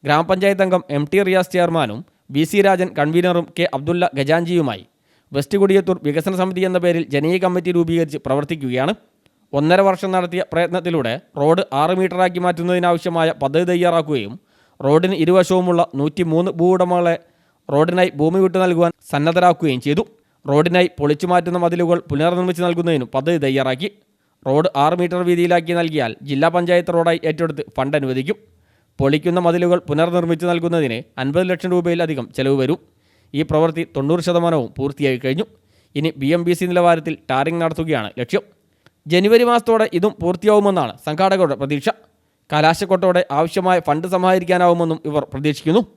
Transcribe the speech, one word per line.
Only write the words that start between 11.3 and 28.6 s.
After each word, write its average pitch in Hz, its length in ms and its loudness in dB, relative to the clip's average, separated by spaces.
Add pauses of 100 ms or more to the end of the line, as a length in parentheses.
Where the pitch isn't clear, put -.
റോഡ് 160 220 2 (200)
ആറ് 170 180 2
മീറ്ററാക്കി 180 460 0
മാറ്റുന്നതിനാവശ്യമായ 175 840 0 (140)
പദ്ധതി 147 300 0
തയ്യാറാക്കുകയും 151 640 0 (520)
റോഡിന് 165 380 2
ഇരുവശവുമുള്ള 180 580 2 (180)
നൂറ്റിമൂന്ന് 165 600 -2
ഭൂവുടമകളെ 180 560 2 (580)
റോഡിനായി 175 460 2
ഭൂമി 165 240 2
വിട്ടു 185 200 0
നൽകുവാൻ 175 280 2 (200)
സന്നദ്ധരാക്കുകയും 160 720 2
ചെയ്തു. 147 180 0 (460)
റോഡിനായി 170 380 2 (120)
പൊളിച്ചു 147 320 -2
മാറ്റുന്ന 175 320 0
മതിലുകൾ 170 340 0 (120)
പുനർനിർമ്മിച്ച് 175 560 0
നൽകുന്നതിനും 170 480 -2
പദ്ധതി 151 300 0
തയ്യാറാക്കി. 131 440 -2 (600)
റോഡ് 143 220 2 (140)
ആറ് 160 160 2
മീറ്റർ 175 280 -2
വീതിയിലാക്കി 175 520 2
നൽകിയാൽ 151 340 -2 (160)
ജില്ലാ 143 260 2
പഞ്ചായത്ത് 175 400 0
റോഡായി 170 320 0
ഏറ്റെടുത്ത് 156 360 -4 (120)
ഫണ്ട് 139 220 -2
അനുവദിക്കും. 135 400 -4 (640)